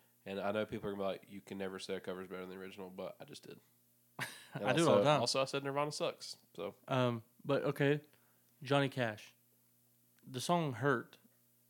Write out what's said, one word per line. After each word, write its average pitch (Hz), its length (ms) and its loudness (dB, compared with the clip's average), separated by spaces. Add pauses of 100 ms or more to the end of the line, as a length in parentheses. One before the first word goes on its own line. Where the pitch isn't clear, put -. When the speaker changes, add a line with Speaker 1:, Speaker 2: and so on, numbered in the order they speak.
(260)
Speaker 1:
And 98 140 -6
I 98 140 -2
know 107 120 -2
people 107 220 -8
are 101 60 -4
gonna 101 100 -6
be 98 40 -2
like, 95 220 -6
"You 98 120 -16
can - 160 -12
never 95 220 -8
say 95 160 -8
a 92 40 -6
cover's 92 300 -10
better 92 160 -10
than 92 60 -12
the 92 120 -12
original," 95 260 -14
but 92 300 -10
I - 60 -16
just - 180 -18
did. - 160 -16 (600)
Speaker 2:
<laughs> - 60 -6 (300)
Speaker 1:
And 127 100 -6
Speaker 2:
I 131 60 4
do 151 120 6
it 160 40 6
all 135 80 10
the - 40 8
Speaker 1:
also, 101 40 6
Speaker 2:
time. 143 160 8
Speaker 1:
also, 123 220 2
I 139 40 2
said 139 200 -2
Nirvana 143 260 0
sucks. - 460 -6 (180)
So. 92 200 -8 (120)
Speaker 2:
Um, 123 340 2 (220)
but, 139 220 0
okay, 147 340 4 (640)
Johnny 139 240 4
Cash. 117 460 -6 (1000)
The 127 100 -6
song 170 320 2
Hurt, 120 440 0 (520)